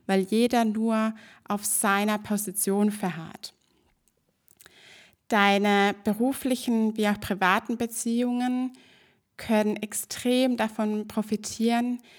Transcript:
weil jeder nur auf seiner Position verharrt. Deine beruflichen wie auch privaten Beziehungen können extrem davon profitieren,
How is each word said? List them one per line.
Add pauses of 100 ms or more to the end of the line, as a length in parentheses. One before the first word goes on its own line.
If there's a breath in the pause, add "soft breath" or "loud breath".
weil
jeder
nur (340 loud breath)
auf
seiner
Position
verharrt. (1700 loud breath)
Deine
beruflichen
wie
auch
privaten
Beziehungen (640 loud breath)
können
extrem
davon
profitieren, (200 loud breath)